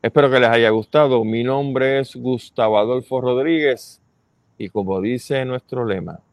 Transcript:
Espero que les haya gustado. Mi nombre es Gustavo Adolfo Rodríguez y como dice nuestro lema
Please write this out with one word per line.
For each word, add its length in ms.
Espero 300
que 80
les 100
haya 220
gustado. 520
Mi 200
nombre 560
es 160
Gustavo 640
Adolfo 420
Rodríguez 800
y 120
como 300
dice 460
nuestro 400
lema 340